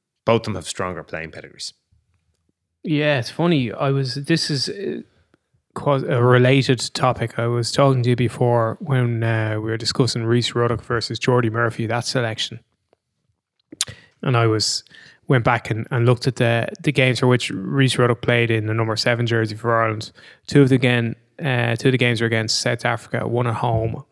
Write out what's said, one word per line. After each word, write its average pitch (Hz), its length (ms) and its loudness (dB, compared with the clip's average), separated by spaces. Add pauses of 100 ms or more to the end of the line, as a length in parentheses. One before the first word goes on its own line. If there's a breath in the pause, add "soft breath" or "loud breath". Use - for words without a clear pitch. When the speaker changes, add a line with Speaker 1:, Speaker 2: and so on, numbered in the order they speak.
(240)
Speaker 1:
both 113 160 2
of - 40 -12
them 107 100 -6
have 90 140 -10
stronger 90 340 -8
playing 80 280 -12
pedigrees. - 420 -16 (1120)
Speaker 2:
Yeah, 147 360 0
it's 117 120 -6
funny. 151 420 0
I 139 180 -2
was, 135 240 -2
this 147 360 0
is, 135 180 -4
uh, - 320 -8 (720)
quite 139 300 0
a 127 200 0
related 123 580 6 (120)
topic. 120 460 -2
I 117 80 0
was 120 260 -2
talking 135 300 4
to 123 80 2
you 123 60 2
before 120 640 0
when, 120 440 -2
uh, 110 300 0
we 107 160 -4
were 110 80 -4
discussing 117 460 -2
Rhys 117 300 0
Ruddock 117 280 0
versus 113 360 -4
Jordy 123 300 2
Murphy, 117 380 -2
that 117 180 -2
selection. 117 560 -6 (1600 loud breath)
And 123 160 0
I 117 100 4
was, 107 380 -2 (420 loud breath)
went 123 180 2
back 120 260 0
and, 113 200 -4
and 120 140 0
looked 120 220 2
at 127 100 -2
the, 117 320 0 (140)
the 151 100 0
games 127 280 2
for 127 80 2
which 123 220 2
Rhys 135 460 0
Ruddock 120 240 2
played 117 300 0
in 110 160 0
the 110 80 -2
number 113 220 -2
seven 120 300 0
jersey 110 280 0
for 113 260 0
Ireland. 110 300 -4 (380 loud breath)
Two 143 120 6
of 135 80 8
the, 135 60 4
again, 123 400 2 (280)
uh, 120 340 0
two - 120 2
of 127 40 2
the 127 60 2
games 120 220 2
were 117 60 0
against 113 340 -2
South 123 240 -2
Africa, 117 420 -2
one 120 200 -2
at 117 80 -2
home 113 580 -2